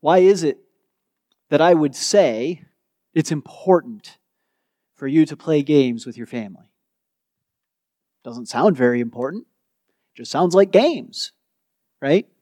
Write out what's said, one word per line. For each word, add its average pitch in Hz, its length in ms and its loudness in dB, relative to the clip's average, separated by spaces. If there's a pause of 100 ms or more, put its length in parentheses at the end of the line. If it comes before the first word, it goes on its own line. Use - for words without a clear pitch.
Why 156 180 2
is 185 240 4
it 147 160 -4 (880)
that 147 120 0
I 175 120 4
would 151 220 0
say 151 680 -2 (500)
it's 160 180 -2
important 147 880 -4 (760)
for 139 120 -10
you 156 180 4
to 151 100 -12
play 156 260 -2
games 135 440 0
with 117 120 -16
your 117 100 -14
family? 107 440 -14 (1500)
Doesn't 120 240 -16
sound 143 300 0
very 123 240 2
important. 127 440 -8 (720)
Just 120 160 -18
sounds 170 240 0
like 196 160 4
games, 240 600 -2 (680)
right? 147 260 0 (140)